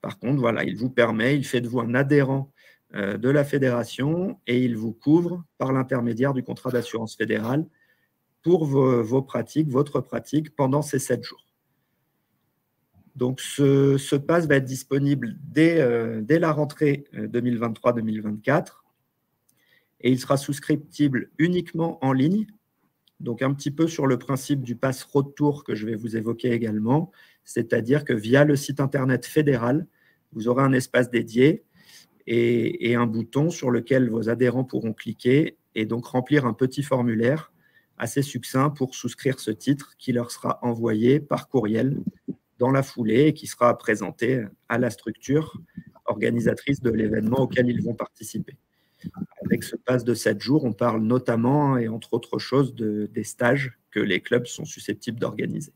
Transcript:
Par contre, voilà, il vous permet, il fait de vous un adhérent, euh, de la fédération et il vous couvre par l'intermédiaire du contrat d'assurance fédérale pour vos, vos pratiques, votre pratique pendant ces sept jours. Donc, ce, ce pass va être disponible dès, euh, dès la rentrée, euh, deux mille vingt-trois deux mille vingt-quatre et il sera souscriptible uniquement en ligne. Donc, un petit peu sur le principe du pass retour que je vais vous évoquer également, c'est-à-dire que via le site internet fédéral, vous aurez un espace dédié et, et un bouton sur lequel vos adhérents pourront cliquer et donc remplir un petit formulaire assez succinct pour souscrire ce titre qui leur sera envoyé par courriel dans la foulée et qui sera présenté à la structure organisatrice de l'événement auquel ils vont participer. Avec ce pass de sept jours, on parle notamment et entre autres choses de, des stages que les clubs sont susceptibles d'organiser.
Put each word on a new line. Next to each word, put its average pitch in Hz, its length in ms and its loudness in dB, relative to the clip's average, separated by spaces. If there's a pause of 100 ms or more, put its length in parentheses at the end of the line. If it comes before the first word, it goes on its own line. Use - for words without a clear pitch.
Par - 180 -10
contre, 135 220 0
voilà, 113 240 0
il 69 100 -4
vous 123 140 -4
permet, 117 480 2
il 135 80 -2
fait 123 160 0
de 120 80 -6
vous 123 100 -2
un 117 160 -2
adhérent, 139 560 2 (420)
euh, 101 240 -4
de 117 120 0
la 143 160 4
fédération 135 920 -2 (100)
et 123 140 2
il 120 140 0
vous 110 160 -6
couvre 170 540 0 (120)
par 135 140 -2
l'intermédiaire 131 640 0
du 127 100 -4
contrat 120 280 -8
d'assurance 113 440 -4
fédérale 110 500 -2 (760)
pour 165 240 2
vos, 131 360 4
vos 120 200 2
pratiques, 139 480 -2
votre 131 320 0
pratique 139 560 -4
pendant 139 240 2
ces 143 180 -2
sept 120 240 -2
jours. - 220 -18 (1700)
Donc, 127 260 -2
ce, 139 560 4
ce 139 180 -2
pass 165 320 0
va 143 80 6
être 135 100 2
disponible 131 760 -2
dès, 160 380 4
euh, 117 420 0
dès 139 180 4
la 170 120 2
rentrée, 143 640 0
euh, 110 140 -8
deux 117 140 -2
mille 120 160 0
vingt-trois 117 360 0
deux 120 80 -2
mille 110 200 -4
vingt-quatre 107 640 -2 (1160)
et 123 100 2
il 127 80 2
sera 139 160 -2
souscriptible 143 1000 -2
uniquement 170 680 -2
en 135 80 2
ligne. 165 360 2 (720)
Donc, 120 220 -6
un 135 120 2
petit 139 180 -4
peu 160 160 0
sur 160 180 -2
le 165 120 4
principe 139 460 -2
du 120 120 -6
pass 131 280 -2
retour 143 600 0
que 117 120 -4
je 107 100 -6
vais 113 100 -4
vous 113 220 -6
évoquer 113 340 -2
également, 113 600 0 (340)
c'est-à-dire 120 580 0
que 139 100 -2
via 117 300 4
le 147 120 4
site 139 240 -4
internet 131 460 0
fédéral, 143 600 0 (460)
vous 110 140 -4
aurez 123 160 4
un 135 100 4
espace 127 380 0
dédié 117 520 4 (600)
et, 117 640 0
et 123 60 2
un 120 100 2
bouton 113 460 0
sur - 180 -4
lequel 120 400 2
vos 110 200 -2
adhérents 123 340 2
pourront 113 300 -4
cliquer 123 640 0 (180)
et 110 100 -2
donc 117 220 -6
remplir 131 400 2
un 110 60 0
petit 131 280 -2
formulaire 123 720 0 (440)
assez - 260 -2
succinct 135 480 0
pour 147 240 -4
souscrire - 440 -4
ce - 120 -6
titre 139 460 -2
qui - 140 -6
leur 120 200 -2
sera - 320 -6
envoyé 117 560 2
par - 280 -6
courriel 113 540 0 (580)
dans 123 120 4
la 135 120 2
foulée 120 440 2
et 151 60 4
qui - 140 -10
sera 120 300 2
présenté 110 640 -2 (260)
à 117 100 0
la 123 100 2
structure - 720 -4 (440)
organisatrice 117 760 -2
de 117 80 0
l'événement 110 500 0
auquel 127 300 2
ils 113 140 -2
vont 113 100 -2
participer. - 640 -10 (880)
Avec - 180 0
ce - 120 -10
pass 123 300 -2
de 120 80 2
sept 107 260 0
jours, 139 240 2
on 120 80 0
parle 110 300 0
notamment 127 760 2
et 117 120 0
entre 110 240 -8
autres 117 260 -4
choses 131 340 0
de, 107 400 -4
des 107 120 -6
stages 127 520 -2 (140)
que 104 80 -2
les 95 220 0
clubs 123 240 -2
sont - 180 -12
susceptibles - 560 -8
d'organiser. - 560 -6